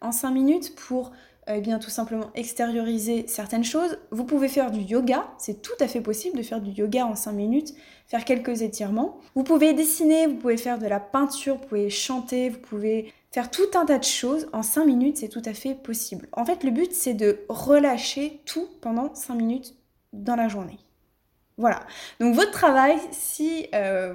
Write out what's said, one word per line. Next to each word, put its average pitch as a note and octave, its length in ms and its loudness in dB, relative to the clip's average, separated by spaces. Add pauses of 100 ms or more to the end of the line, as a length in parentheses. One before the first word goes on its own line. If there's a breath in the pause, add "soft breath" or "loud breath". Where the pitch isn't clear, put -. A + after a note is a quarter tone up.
en A#3 100 -6
cinq C4 200 -2
minutes C4+ 440 2
pour, B3+ 380 -6 (360 loud breath)
euh, G#3+ 60 -2
eh G#3 60 -2
bien, A3 180 -2
tout G#3+ 100 -10
simplement A3+ 460 -6
extérioriser A#3 920 -2
certaines A3 360 -2
choses. D#4+ 340 0 (140)
Vous A3 120 -4
pouvez C4+ 260 2
faire C4 200 2
du G#3+ 120 -4
yoga, B3 440 0 (140)
c'est - 240 -10
tout A#4+ 160 -12
à C4+ 80 2
fait A#3 140 -4
possible A#3+ 360 -4
de A#3 60 -4
faire A3+ 180 -8
du G3+ 80 -8
yoga G#3 380 0
en G#3+ 80 -4
cinq G#3 160 -6
minutes, A3 420 0 (320 loud breath)
faire A#3 180 -4
quelques A#3+ 380 0
étirements. G#3+ 560 -2 (160 loud breath)
Vous C4 100 0
pouvez D#4 300 6
dessiner, D#4 540 4
vous C4+ 80 0
pouvez A#3 220 0
faire A#3+ 200 -4
de A3 80 -4
la G3+ 140 0
peinture, C#4 560 0
vous C4 120 -10
pouvez G#3 220 0
chanter, B3+ 600 -2
vous A#3+ 100 -8
pouvez A3 520 -2 (200 loud breath)
faire A#3+ 180 -2
tout G4 260 2
un F4 100 4
tas C#4+ 120 6
de C4+ 60 -4
choses. D4+ 500 -2
En A3 80 -2
cinq D4+ 240 2
minutes, C#4 320 4
c'est G#3+ 120 -6
tout A#3 160 -8
à A3 80 -6
fait C4+ 200 -6
possible. A3+ 600 -8
En A#3 120 -2
fait, F4 180 0
le C4 80 2
but, F4 220 0
c'est - 200 -2
de G#3 260 2 (100)
relâcher C#4+ 960 2
tout F4 220 -6 (140)
pendant A#3+ 340 -4
cinq - 200 -8
minutes A#3 400 -2 (380)
dans G#3+ 220 -4
la A#3 120 2
journée. G3 300 -8 (800)
Voilà. A3 240 2 (380 loud breath)
Donc, A#3 160 4
votre G4+ 160 4
travail, C#4+ 460 6 (140)
si, D#4+ 640 -4
euh, F#3+ 420 0